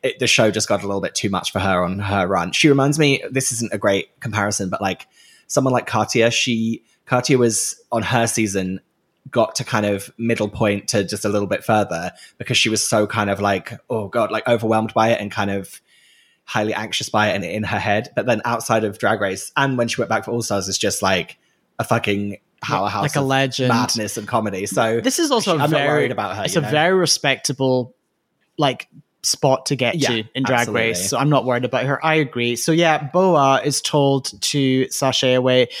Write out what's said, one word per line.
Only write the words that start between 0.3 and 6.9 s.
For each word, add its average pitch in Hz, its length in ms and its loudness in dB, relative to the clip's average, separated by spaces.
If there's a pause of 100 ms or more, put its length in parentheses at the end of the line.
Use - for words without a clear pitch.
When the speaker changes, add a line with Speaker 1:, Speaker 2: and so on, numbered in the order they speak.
Speaker 1:
just 104 160 -2
got 101 160 0
a - 20 -8
little 98 160 -2
bit 87 140 -6
too 101 160 -2
much 92 200 -4
for - 80 -4
her 92 240 2
on 92 140 -2
her 101 300 0
run. 90 240 0
She - 180 4
reminds 139 300 4
me, 139 320 2
this 131 220 -2
isn't 113 200 -4
a 101 60 -6
great 98 400 0
comparison, 104 500 -4
but, 98 120 -6
like, 95 260 -4 (400)
someone 131 260 0
like - 140 0
Katya, 113 420 2
she, 117 540 -2 (240)